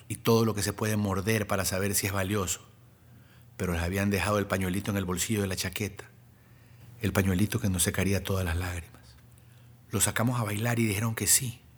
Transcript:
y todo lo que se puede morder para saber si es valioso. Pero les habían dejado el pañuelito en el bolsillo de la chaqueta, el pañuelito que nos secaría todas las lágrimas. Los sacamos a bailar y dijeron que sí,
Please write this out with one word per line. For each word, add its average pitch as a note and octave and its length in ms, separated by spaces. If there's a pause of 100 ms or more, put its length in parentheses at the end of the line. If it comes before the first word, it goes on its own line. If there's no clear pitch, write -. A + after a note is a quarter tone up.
y - 80
todo A2+ 300
lo G#2+ 100
que G2+ 80
se G2+ 100
puede G#2+ 240
morder G2+ 480
para G2 200
saber G2 280
si G2 140
es G2 60
valioso. G2 480 (960)
Pero F2 160
les E2 100
habían G2 260
dejado G2+ 300
el G2+ 80
pañuelito F#2+ 420
en G2+ 80
el F#2+ 80
bolsillo F#2 360
de G2 60
la F#2 80
chaqueta, - 500 (960)
el G2 120
pañuelito G2 460
que G2+ 100
nos F#2 140
secaría F#2+ 400
todas F#2+ 200
las E2+ 140
lágrimas. F2+ 420 (920)
Los A2 140
sacamos B2 340
a A#2+ 40
bailar A2 360
y A#2 80
dijeron A2 260
que G#2 140
sí, - 340 (160)